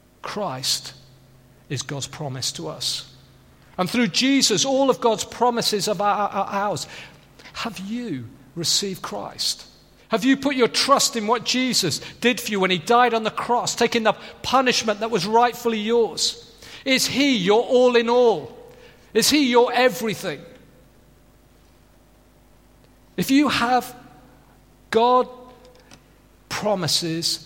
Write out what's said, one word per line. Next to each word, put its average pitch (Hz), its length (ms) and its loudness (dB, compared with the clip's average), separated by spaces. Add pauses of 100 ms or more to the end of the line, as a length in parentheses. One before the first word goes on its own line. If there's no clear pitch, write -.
(220)
Christ - 720 -6 (760)
is 139 140 -6
God's 139 240 -10
promise 131 460 -10
to 160 160 -12
us. - 460 -8 (600)
And 185 140 -2
through 240 160 2
Jesus, 247 580 2
all 269 240 2
of 247 140 0
God's 226 220 2
promises 226 640 -2
are, 196 120 -2
are, 202 300 0
are - 200 -4
ours. 202 360 -4 (680)
Have 226 280 -8
you 196 440 -8 (300)
received 180 480 -4
Christ? - 640 -8 (420)
Have 220 160 0
you 262 120 6
put 269 200 -2
your 233 120 4
trust - 480 2
in 214 100 -4
what 226 180 0
Jesus 247 560 -2 (200)
did 240 200 2
for - 120 -6
you 202 80 -2
when 185 100 2
he 185 80 0
died 240 340 4
on 226 120 -2
the 214 60 -2
cross, 233 440 -2
taking 233 300 0
the 202 100 4 (260)
punishment 226 600 0
that 226 100 -4
was 190 160 -2
rightfully 233 540 2
yours? 220 720 -2 (320)
Is 262 200 2
he 269 300 2
your 202 280 2
all 247 320 4
in 233 120 4
all? 233 480 2 (560)
Is - 160 2
he 277 220 4
your 240 220 4
everything? 202 680 -2 (2750)
If 180 140 -4
you 277 180 4
have, 240 460 0 (960)
God 247 380 4 (1200)
promises 170 960 -2